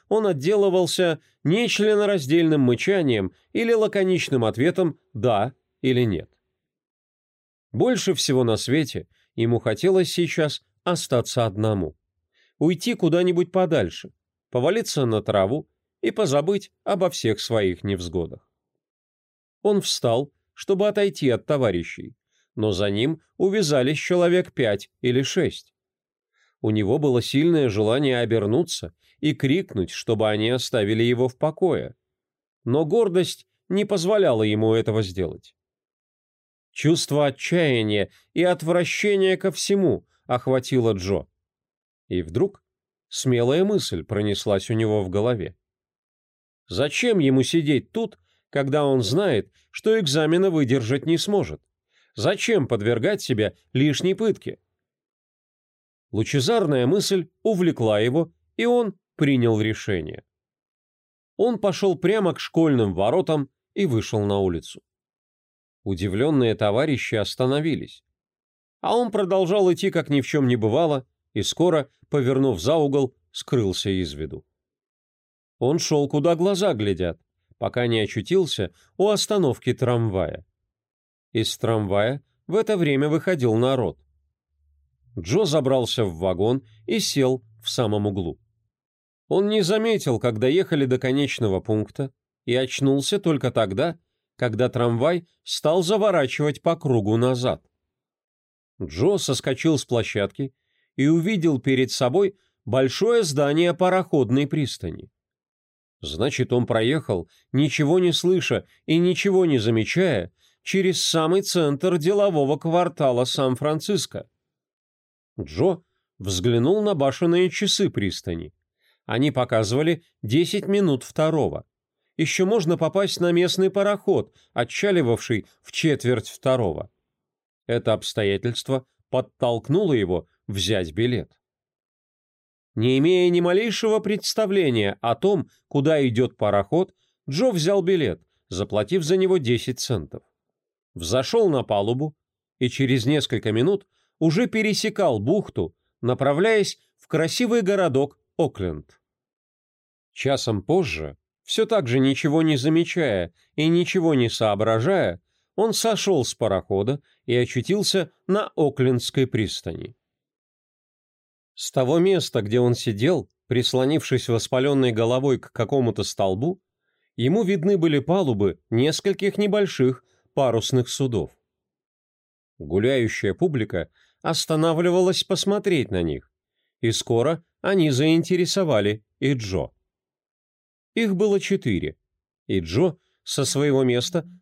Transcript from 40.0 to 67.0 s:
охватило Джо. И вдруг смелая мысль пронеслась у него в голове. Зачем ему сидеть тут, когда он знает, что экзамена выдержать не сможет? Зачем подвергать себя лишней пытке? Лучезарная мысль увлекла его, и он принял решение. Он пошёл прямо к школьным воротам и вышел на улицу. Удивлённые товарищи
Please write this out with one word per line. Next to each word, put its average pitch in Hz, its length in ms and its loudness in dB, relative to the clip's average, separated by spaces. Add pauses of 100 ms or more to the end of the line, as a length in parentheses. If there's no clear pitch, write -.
охватило 127 640 0
Джо. 92 360 -4 (800)
И 90 120 -4
вдруг 104 420 -4 (460)
смелая 127 560 2
мысль 175 400 -2
пронеслась 104 640 -2
у 113 60 -2
него 107 280 0
в 92 60 -6
голове. 101 480 -2 (1120)
Зачем 151 500 0
ему 135 240 4
сидеть 147 500 0
тут, 220 260 -6 (320)
когда 143 340 0
он 135 180 2
знает, 131 500 0 (180)
что 220 280 0
экзамена 160 520 2
выдержать 139 560 0
не 165 120 2
сможет? 151 420 -2 (540)
Зачем 175 520 0
подвергать 117 540 0
себя 107 340 -2 (180)
лишней 147 420 2
пытке? - 460 -2 (1500)
Лучезарная 143 760 0
мысль 190 420 0 (140)
увлекла 151 580 2
его, 151 320 0 (240)
и 226 100 -2
он 240 280 2 (220)
принял 120 440 2
решение. 104 640 -4 (1120)
Он 226 220 0
пошёл 190 400 0
прямо 190 340 2
к - 80 -12
школьным 127 540 2
воротам 139 560 0 (240)
и 196 120 0
вышел 110 380 -2
на 101 140 2
улицу. 87 420 -2 (1000)
Удивлённые 107 720 0
товарищи 117 600 -2